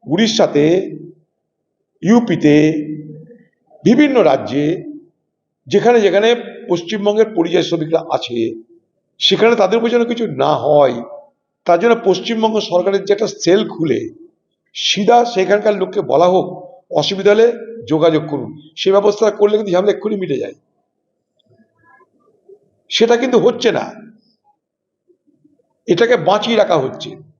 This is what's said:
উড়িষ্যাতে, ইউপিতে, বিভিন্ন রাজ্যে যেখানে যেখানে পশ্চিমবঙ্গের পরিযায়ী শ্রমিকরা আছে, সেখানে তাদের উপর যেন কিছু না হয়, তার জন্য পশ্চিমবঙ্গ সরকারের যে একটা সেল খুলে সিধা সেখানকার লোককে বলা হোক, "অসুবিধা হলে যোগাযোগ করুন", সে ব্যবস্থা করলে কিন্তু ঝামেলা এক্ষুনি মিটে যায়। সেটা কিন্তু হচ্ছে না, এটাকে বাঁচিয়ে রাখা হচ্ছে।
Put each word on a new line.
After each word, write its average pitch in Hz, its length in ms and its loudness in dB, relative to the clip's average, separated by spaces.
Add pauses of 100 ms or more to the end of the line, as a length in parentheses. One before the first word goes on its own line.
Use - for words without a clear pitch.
উড়িষ্যাতে, 165 840 0 (1120)
ইউপিতে, 160 720 4 (1120)
বিভিন্ন 254 380 4
রাজ্যে 139 640 0 (800)
যেখানে 220 340 4
যেখানে 202 340 2 (340)
পশ্চিমবঙ্গের 208 580 -2 (100)
পরিযায়ী 175 280 0
শ্রমিকরা 156 460 -2
আছে, 120 520 -4 (560)
সেখানে 214 380 2
তাদের 196 220 2
উপর 233 100 -2
যেন 240 160 0
কিছু 233 220 -4
না 147 300 0
হয়, 131 460 2 (600)
তার 170 160 2
জন্য 226 240 4
পশ্চিমবঙ্গ 214 560 0
সরকারের 185 440 -2
যে 202 80 0
একটা 202 140 -2
সেল 190 420 0
খুলে - 540 -6 (520)
সিধা 233 500 2
সেখানকার 208 500 0
লোককে 190 260 -4
বলা 147 260 2
হোক, 180 440 -2 (200)
"অসুবিধা 190 400 0
হলে 226 220 4 (360)
যোগাযোগ 156 400 0
করুন", 131 300 -10 (180)
সে - 140 -2
ব্যবস্থা 202 400 2
করলে 208 260 0
কিন্তু 208 160 -2
ঝামেলা 190 200 2
এক্ষুনি 214 240 -4
মিটে 156 220 -4
যায়। 98 140 -8 (2250)
সেটা 233 280 2
কিন্তু 247 220 2
হচ্ছে 226 340 0
না, 101 200 -6 (1900)
এটাকে 233 300 2
বাঁচিয়ে 208 400 0
রাখা 190 220 2
হচ্ছে। - 320 -6 (300)